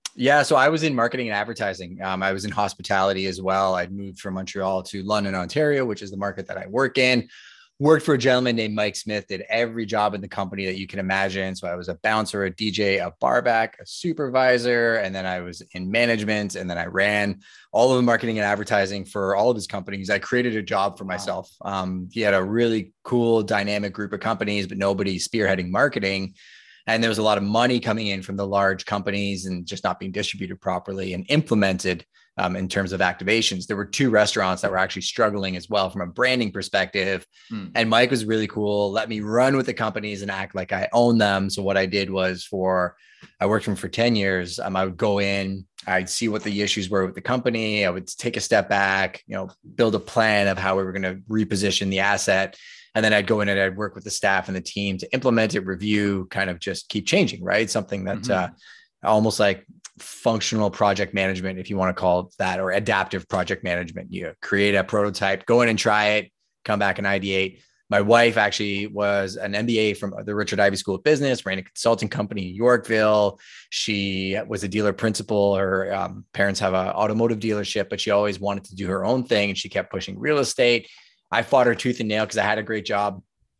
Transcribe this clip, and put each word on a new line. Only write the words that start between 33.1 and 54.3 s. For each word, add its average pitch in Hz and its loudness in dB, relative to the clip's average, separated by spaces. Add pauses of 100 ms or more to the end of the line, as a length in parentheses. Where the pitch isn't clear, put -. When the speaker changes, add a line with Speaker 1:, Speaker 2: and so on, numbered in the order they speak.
Speaker 1:
There 107 -4
were 101 -4
two 131 0
restaurants 101 4
that 101 0
were 95 -2
actually 95 -2
struggling 101 0
as 87 -10
well 98 2
from 92 -8
a 87 -4
branding 123 0
perspective. 95 -2 (240)
Speaker 2:
Hmm. 104 -10 (100)
Speaker 1:
And 117 2
Mike 120 6
was 120 0
really 110 0
cool, 104 0
let 110 -2
me 107 -6
run 120 4
with 131 0
the 135 -4
companies 104 -4
and 101 -6
act 95 -8
like 92 -4
I 98 -2
own 120 6
them. 98 4
So 98 -6
what 98 2
I 95 4
did 98 -2
was 92 -2
for, 92 -2 (440)
I 98 2
worked 104 2
for 110 -4
him 98 -2
for 92 -8
ten 117 2
years. 92 -2
Um, 95 -6
I 95 2
would 92 -6
go 101 0
in, 98 -2 (220)
I'd 92 0
see - -2
what 107 -2
the 104 -4
issues 101 -2
were 98 0
with 92 -8
the 98 -12
company. 113 0
I 90 2
would 92 -6
take - -6
a 107 -4
step 104 2
back, 98 0
you 104 -8
know, 95 -8 (280)
build 113 2
a 101 0
plan 107 2
of 92 0
how 95 0
we 98 0
were 92 -4
gonna 95 -4 (160)
reposition 101 0
the 95 0
asset. 98 2 (400)
And 110 2
then 107 4
I'd 104 2
go 104 2
in 101 0
and 98 2
I'd 95 0
work 104 -8
with 95 -16
the 101 -10
staff 98 0